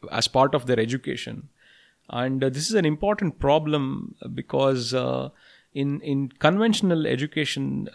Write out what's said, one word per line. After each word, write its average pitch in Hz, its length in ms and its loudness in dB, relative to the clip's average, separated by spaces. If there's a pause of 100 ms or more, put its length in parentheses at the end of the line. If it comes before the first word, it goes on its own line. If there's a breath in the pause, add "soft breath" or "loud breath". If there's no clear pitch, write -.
(120)
as - 160 0
part 135 280 4
of 127 100 -2
their 123 140 2
education. 120 680 -6 (600 soft breath)
And, 131 340 -2
uh, 135 60 2
this 143 200 -4
is 220 60 0
an 185 100 4
important 185 540 0
problem 147 760 0 (180)
because, 131 600 0
uh, 127 360 -2 (440 soft breath)
in, 143 280 -2
in 139 280 -2
conventional 185 800 2
education, 139 880 -2